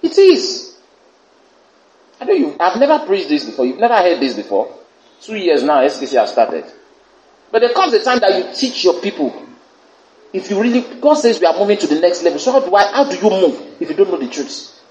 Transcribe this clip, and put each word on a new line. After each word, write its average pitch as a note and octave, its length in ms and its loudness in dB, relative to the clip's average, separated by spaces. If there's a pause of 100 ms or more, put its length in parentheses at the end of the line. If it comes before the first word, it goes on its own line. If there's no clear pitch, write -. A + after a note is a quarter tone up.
It - 160 -2
is. - 600 2 (1400)
I B3+ 40 -12
know G4+ 80 0
you, C4 260 0
I've F#3 200 0
never C#4+ 260 2
preached F#3 240 -2
this D3 160 -2
before. B2 220 -4
You've C3 140 -6
never A#3 160 2
heard F3 240 2
this B2+ 140 -2
before. G#2 380 -4 (480)
Two A3 160 -12
years E3 280 0
now, D3 160 2
S C#3+ 180 0
K C3+ 80 -8
C B2+ 100 -2
has A2 140 2
started. F#2 340 0 (880)
But A3+ 100 2
there A#3+ 120 2
comes F4+ 200 0
a G#3+ 120 2
time B3 160 0
that F#3+ 160 2
you - 180 -6
teach B3 300 -4
your F3 160 2
people. D3+ 460 -6 (840)
If F#3+ 180 -8
you G3 120 0
really, A#3+ 200 2 (180)
God D4+ 140 4
says A#3+ 260 2
we G#3 60 2
are E3 120 2
moving G3+ 200 0
to - 80 -4
the D3+ 120 0
next F3 240 0
level. D#3 160 0
So B3+ 140 -2
how C4+ 80 4
do F#3 140 -4
I, G3+ 180 4
how C#4 180 2
do F#3 60 -6
you G3+ 140 2
move F#3 500 -2
if D#3 80 -6
you D#3 80 -6
don't F#3+ 140 2
know E3+ 80 -4
the B2+ 100 -6
truth? - 500 -12 (120)